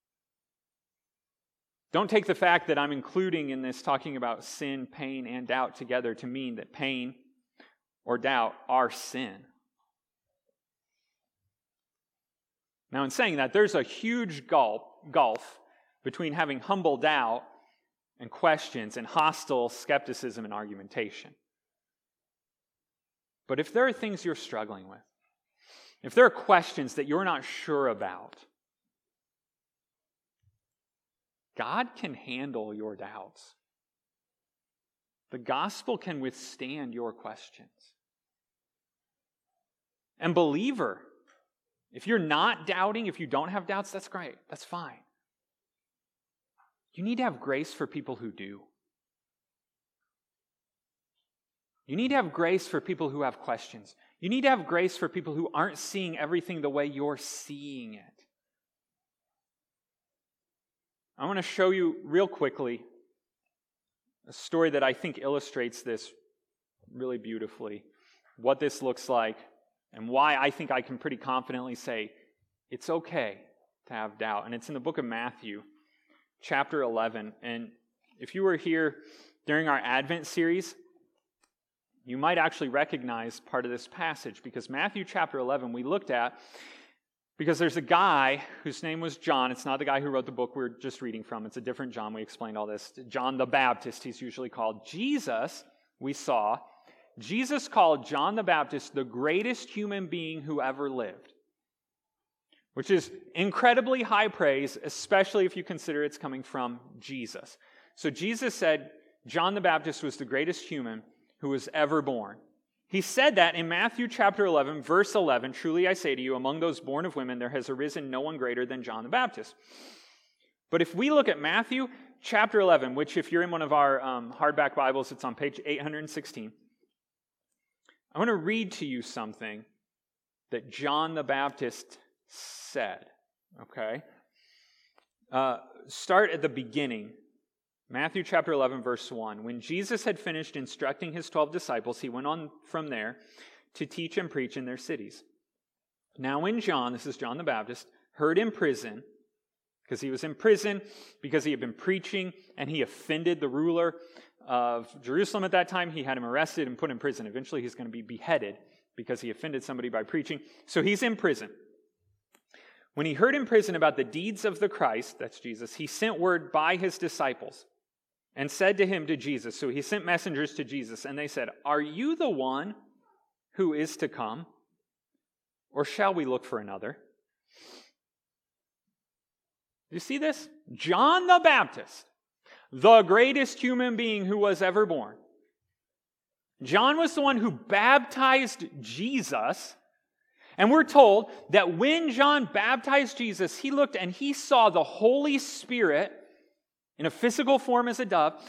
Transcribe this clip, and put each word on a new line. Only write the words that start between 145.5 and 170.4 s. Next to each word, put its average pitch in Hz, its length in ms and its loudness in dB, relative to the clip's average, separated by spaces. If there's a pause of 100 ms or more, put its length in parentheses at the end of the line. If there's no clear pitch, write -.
Now 135 220 -2
when 214 200 0
John," 135 320 0
this 120 140 -10
is 139 100 -8
John 123 220 -8
the 170 60 -10
Baptist, 120 440 -4 (240)
"heard 156 240 2
in 214 160 4
prison," 120 500 -2 (880)
'cause 131 140 -6
he 139 80 -4
was 131 120 -6
in 156 120 -8
prison, 208 480 4 (400)
because 139 220 0
he 151 60 0
had 131 100 -2
been 120 120 -4
preaching, 185 640 -2 (240)
and 139 100 -6
he 147 140 -2
offended 160 580 0
the 147 80 0
ruler 165 500 2 (480)
of 120 540 0
Jerusalem 185 440 0
at 175 80 0
that 180 160 4
time. 175 220 -2
He 156 120 -6
had 135 160 -2
him 120 80 -4
arrested 147 420 0
and 123 80 -8
put 156 140 -2
in 123 80 -8
prison. 123 280 -4
Eventually 131 360 -8
he's 120 120 -10
gonna 120 140 -12
be 113 140 -12
beheaded 110 560 -4 (380)
because - 260 -6
he 120 80 -6
offended 135 340 -8
somebody 123 240 -6
by 110 140 -2
preaching. 147 400 -6 (240)
So - 160 2
he's 202 200 2
in 233 140 2
prison. - 340 0 (1400)
When 147 120 -2
he 156 80 -2
heard 233 200 4
in 277 120 0
prison 208 300 4
about 151 200 4
the 135 80 2
deeds 175 400 -6
of 190 140 -2
the 202 100 2
Christ, 123 500 -2
that's - 220 -12
Jesus, 117 340 -12
he 156 120 -8
sent 214 320 -2
word 175 320 2
by 160 260 4
his 180 220 -2
disciples 135 640 -4 (720)
and 139 160 -6
said 196 280 4
to 196 80 6
him, 180 200 -2
to 151 100 0
Jesus, 117 420 -6
so 143 100 -4
he 135 140 -4
sent 202 220 -4
messengers 165 500 -2